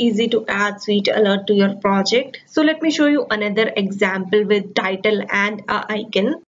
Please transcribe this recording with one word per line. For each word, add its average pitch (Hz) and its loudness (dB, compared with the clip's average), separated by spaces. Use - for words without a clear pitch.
easy 220 2
to 226 0
add 202 -2
Sweet 202 0
Alert 202 2
to 208 2
your 196 2
project. 196 0
So - 0
let 311 2
me 320 2
show 302 2
you 294 2
another 214 0
example 196 0
with 202 0
title 202 0
and 202 -2
a 208 -2
icon. 226 0